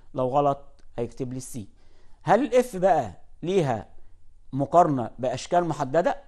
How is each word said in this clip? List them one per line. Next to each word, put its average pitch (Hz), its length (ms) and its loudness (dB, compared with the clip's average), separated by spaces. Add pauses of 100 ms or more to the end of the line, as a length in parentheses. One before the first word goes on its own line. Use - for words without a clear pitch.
(140)
لو 131 140 -2
غلط 139 540 0 (160)
هيكتب 123 340 -6
لي 127 80 -8
سي. - 280 -12 (540)
هل 190 220 4
الاف 247 320 0
بقى 165 360 2 (300)
ليها 151 440 0 (640)
مقارنه 139 640 4
باشكال 127 460 0
محدده، 156 520 -2 (120)